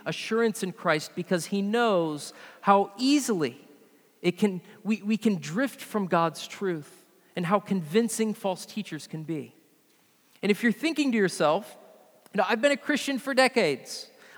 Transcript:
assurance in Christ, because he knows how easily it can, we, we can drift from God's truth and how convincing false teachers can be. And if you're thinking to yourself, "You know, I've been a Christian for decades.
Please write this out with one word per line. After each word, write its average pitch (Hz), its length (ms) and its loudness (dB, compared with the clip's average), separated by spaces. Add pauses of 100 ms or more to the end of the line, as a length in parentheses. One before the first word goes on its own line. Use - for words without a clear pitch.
assurance 220 580 -2
in 180 100 -6
Christ, 156 420 0
because 175 320 -2
he 202 160 -2
knows 196 720 0 (260)
how 202 380 4
easily 240 600 2 (640)
it 180 160 0
can, 190 240 0 (240)
we, 202 160 -2
we 208 160 0
can 208 200 2
drift 160 440 -4
from 202 260 -4
God's 165 400 2
truth - 600 -6 (280)
and 180 120 -4
how 196 120 4
convincing 202 760 0
false 190 320 -6
teachers 165 400 -10
can 160 160 -10
be. 147 320 -8 (880)
And 196 80 2
if 202 120 0
you're 233 80 4
thinking 294 420 0
to 226 40 2
yourself, 180 640 2 (560)
"You 196 40 -4
know, 202 80 4
I've 220 140 0
been 285 120 4
a 277 40 0
Christian 285 420 -2
for 269 140 -6
decades. 233 800 2 (280)